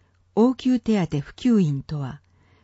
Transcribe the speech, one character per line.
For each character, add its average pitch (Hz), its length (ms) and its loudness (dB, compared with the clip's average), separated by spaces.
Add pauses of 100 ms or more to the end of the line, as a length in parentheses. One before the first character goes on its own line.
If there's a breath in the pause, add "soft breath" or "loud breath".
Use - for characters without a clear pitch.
(360)
応 240 200 4
急 254 240 0
手 208 260 0
当 147 140 -4
普 - 140 -10
及 233 260 2
員 147 240 0
と 151 160 -10
は、 139 220 -10 (420)